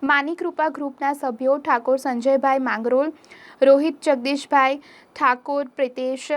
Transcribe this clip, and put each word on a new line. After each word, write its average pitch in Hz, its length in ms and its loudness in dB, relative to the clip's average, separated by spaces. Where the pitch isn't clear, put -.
માની 285 320 0
કૃપા 339 340 -4
ગ્રુપના 285 440 -6
સભ્યો 269 440 -2
ઠાકોર 262 400 0
સંજયભાઈ 269 600 0
માંગરોલ, 247 540 -2
રોહિત 277 400 4
જગદીશભાઈ 277 760 0
ઠાકોર, 285 520 -2
પ્રિતેશ 262 680 -6